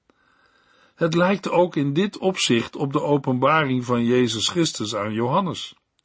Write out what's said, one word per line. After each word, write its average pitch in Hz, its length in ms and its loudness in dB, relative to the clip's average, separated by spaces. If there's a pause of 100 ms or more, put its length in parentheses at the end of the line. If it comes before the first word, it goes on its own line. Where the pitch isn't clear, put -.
(960)
Het 165 200 -2
lijkt 180 360 0
ook 180 260 2
in 143 160 0
dit 196 260 -2
opzicht 123 580 0
op 139 160 -4
de 147 100 -2
openbaring 139 800 0
van 120 200 0
Jezus 117 440 2
Christus 120 460 -2
aan 107 180 -4
Johannes. 127 640 -2 (300)